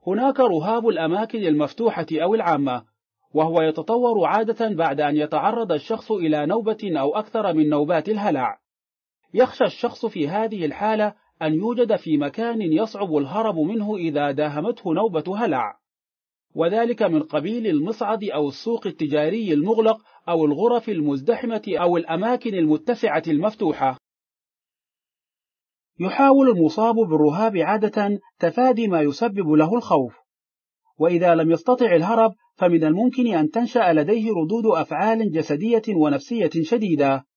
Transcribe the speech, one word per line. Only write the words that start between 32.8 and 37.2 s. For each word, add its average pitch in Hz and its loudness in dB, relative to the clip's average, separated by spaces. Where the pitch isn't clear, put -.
الممكن 240 2
أن 156 0
تنشأ 226 2
لديه 208 2
ردود 202 0
أفعال 202 0
جسدية 165 0
ونفسية 151 0
شديدة 147 0